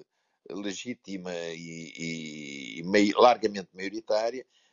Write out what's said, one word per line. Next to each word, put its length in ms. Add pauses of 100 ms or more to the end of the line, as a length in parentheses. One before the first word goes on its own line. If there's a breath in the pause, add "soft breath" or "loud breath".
(500)
legítima 840
e, 600
e, 840
e 40
mei-, 300
largamente 580
maioritária, 720 (260 soft breath)